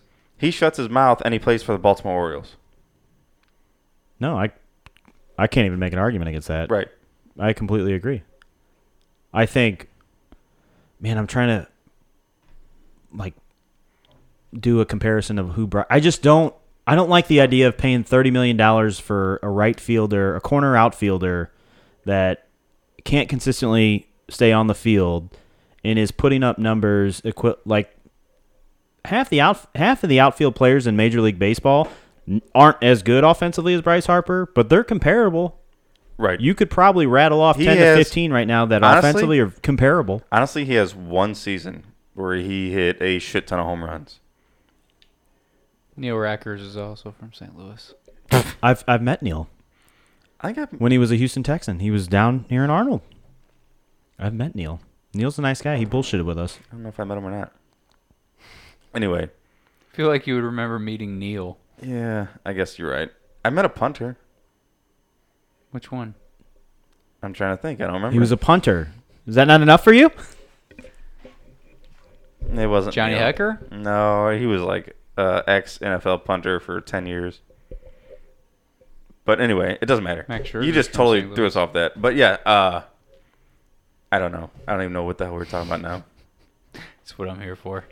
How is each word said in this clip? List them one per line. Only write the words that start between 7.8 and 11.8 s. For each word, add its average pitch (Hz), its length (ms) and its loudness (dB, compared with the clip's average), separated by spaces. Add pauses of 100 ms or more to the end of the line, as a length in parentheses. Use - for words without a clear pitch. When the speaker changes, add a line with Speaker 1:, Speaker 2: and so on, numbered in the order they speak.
Speaker 2:
agree. 101 300 -6 (1120)
I 113 120 2
think, 110 440 -2 (1120)
man, 110 200 -4
I'm 104 80 -4
trying 123 220 0
to, 107 180 -2 (1500)